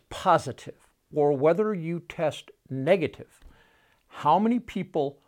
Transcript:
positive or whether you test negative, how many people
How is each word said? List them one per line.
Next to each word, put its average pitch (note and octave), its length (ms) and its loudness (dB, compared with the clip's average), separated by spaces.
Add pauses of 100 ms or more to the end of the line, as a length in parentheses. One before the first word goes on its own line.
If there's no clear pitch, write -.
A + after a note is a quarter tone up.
positive - 800 -2 (240)
or D3 180 4
whether E3+ 420 2
you E3+ 280 -6
test - 500 -6 (180)
negative, C#3 720 -2 (680)
how D3+ 320 2
many A3+ 200 2
people E3 680 -6